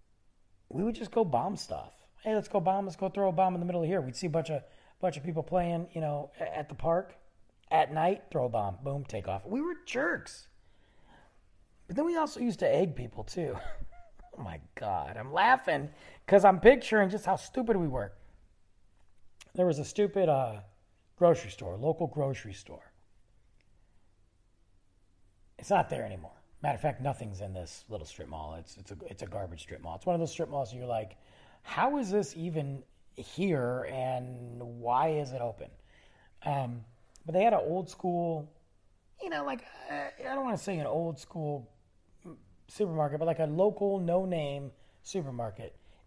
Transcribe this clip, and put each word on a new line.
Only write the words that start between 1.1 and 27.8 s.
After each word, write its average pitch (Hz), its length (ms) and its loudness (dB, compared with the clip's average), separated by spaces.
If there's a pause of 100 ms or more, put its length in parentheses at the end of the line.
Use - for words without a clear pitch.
go 226 120 2
bomb 160 320 0
stuff. - 380 -10 (300)
"Hey, 220 120 -2
let's 214 140 0
go 202 120 2
bomb, 190 260 2
let's 175 100 -8
go 190 120 -2
throw 196 200 2
a 185 40 2
bomb 185 220 4
in 175 60 -2
the 175 60 -2
middle 175 160 0
of 160 60 0
here." 180 120 2
We'd 127 160 -6
see 185 100 -6
a 170 40 -2
bunch 156 200 0
of, 147 120 -4 (380)
bunch 170 160 0
of 139 80 -12
people 160 180 -2
playing, 170 500 0
you 165 80 -6
know, 147 300 -4 (100)
a-, 156 180 -4
at 147 100 -6
the 143 60 -12
park 170 400 0 (560)
at 160 220 4
night, 175 380 2
throw 131 160 0
a - 20 0
bomb, 104 340 -2
boom, 139 220 -4
take 104 240 -6
off. 98 180 -4
We 233 140 -2
were 330 160 -4 (100)
jerks. - 640 -4 (1400)
But 175 100 -8
then 294 100 2
we 339 100 0
also 311 240 -2
used 233 200 0
to 156 140 4
egg 156 220 2
people, 113 280 -8
too. 156 380 -4
<laughs> - 40 -4 (680)
Oh, - 80 -12
my 82 180 -10 (160)
God. 90 420 -4
I'm 123 120 -8
laughing 170 600 4 (360)
'cause 196 160 10
I'm 190 160 10
picturing 214 520 8
just 196 160 -4
how - 100 2
stupid 233 400 0
we 175 100 2
were. 120 280 -2 (1400)
There 180 120 4
was 156 120 4
a 147 60 -2
stupid, 202 460 2
uh, 123 300 2 (560)
grocery 170 340 6
store, 92 260 -8
local 156 300 0
grocery 135 480 -4
store. - 400 -20 (2750)
It's - 100 -18
not 185 220 4
there 123 160 -4
anymore. 95 260 -12 (300)
Matter 139 140 0
of - 40 -8
fact, 139 220 -2
nothing's 110 400 -4
in 98 100 -8
this 90 380 -12